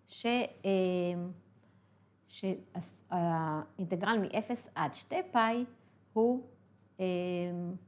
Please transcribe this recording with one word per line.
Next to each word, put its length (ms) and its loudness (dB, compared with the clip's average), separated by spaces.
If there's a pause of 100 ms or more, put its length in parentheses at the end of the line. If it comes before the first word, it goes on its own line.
ש-, 180 -8
אה, 460 0 (1600)
שהאינטגרל 1900 -2
מאפס 540 -2
עד 180 0
שתי 380 -4
פאי 340 4 (480)
הוא, 340 4 (520)
אה, 60 0 (840)